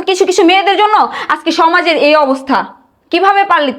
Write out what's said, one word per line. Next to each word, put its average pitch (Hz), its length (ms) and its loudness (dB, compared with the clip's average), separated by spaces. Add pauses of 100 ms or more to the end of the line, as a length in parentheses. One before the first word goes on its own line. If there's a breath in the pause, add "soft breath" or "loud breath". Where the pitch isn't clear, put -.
কিছু 370 200 0
কিছু 370 200 0
মেয়েদের 381 320 2
জন্য 427 140 2 (380 loud breath)
আজকে 320 180 -4 (100)
সমাজের 330 360 2 (100)
এই 302 80 4 (100)
অবস্থা। 262 320 -2 (540)
কিভাবে 392 400 0
পারলি 294 280 0